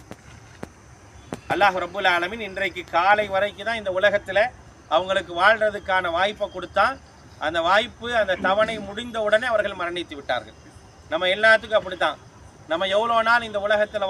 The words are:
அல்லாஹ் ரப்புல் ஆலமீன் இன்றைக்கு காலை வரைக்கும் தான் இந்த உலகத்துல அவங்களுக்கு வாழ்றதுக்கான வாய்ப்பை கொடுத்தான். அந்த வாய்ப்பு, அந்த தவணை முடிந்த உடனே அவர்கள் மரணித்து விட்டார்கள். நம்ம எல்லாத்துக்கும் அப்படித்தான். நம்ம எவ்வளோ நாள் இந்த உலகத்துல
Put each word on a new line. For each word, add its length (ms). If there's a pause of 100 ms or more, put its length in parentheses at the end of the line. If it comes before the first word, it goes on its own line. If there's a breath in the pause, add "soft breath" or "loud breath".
(1500)
அல்லாஹ் 300
ரப்புல் 360
ஆலமீன் 260
இன்றைக்கு 440
காலை 440
வரைக்கும் 380
தான் 100
இந்த 140
உலகத்துல 500 (480)
அவங்களுக்கு 440 (100)
வாழ்றதுக்கான 680
வாய்ப்பை 420
கொடுத்தான். 460 (400)
அந்த 220
வாய்ப்பு, 560
அந்த 180
தவணை 440
முடிந்த 420
உடனே 260
அவர்கள் 340
மரணித்து 340
விட்டார்கள். 440 (500)
நம்ம 180
எல்லாத்துக்கும் 540
அப்படித்தான். 380 (500)
நம்ம 180
எவ்வளோ 360
நாள் 200
இந்த 160
உலகத்துல 520